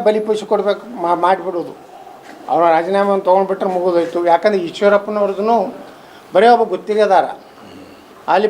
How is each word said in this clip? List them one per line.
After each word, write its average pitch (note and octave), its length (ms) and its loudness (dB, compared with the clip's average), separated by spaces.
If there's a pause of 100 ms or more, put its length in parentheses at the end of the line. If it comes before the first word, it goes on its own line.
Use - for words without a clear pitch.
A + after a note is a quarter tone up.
ಬಲಿಪಶು G#3+ 460 -2
ಕೊಡ್ಬೇಕು G3+ 320 -2 (180)
ಮಾ-, E3+ 220 0
ಮಾಡಿಬಿಡೋದು. F3+ 500 -2 (760)
ಅವ್ರ D#3 120 2 (140)
ರಾಜೀನಾಮೆಯನ್ನು G3 520 0
ತೊಗೊಂಡ್ಬಿಟ್ರೆ F#3+ 460 0
ಮುಗಿದೋಯ್ತು. F3 460 -2 (120)
ಯಾಕಂದ್ರೆ G3 360 2
ಈಶ್ವರಪ್ಪನವ್ರದ್ದು G3+ 880 0 (760)
ಬರೀ G#3 200 6
ಒಬ್ಬ A3+ 180 2
ಗುತ್ತಿಗೆದಾರ G3 540 0 (1080)
ಅಲ್ಲಿ G#3 160 2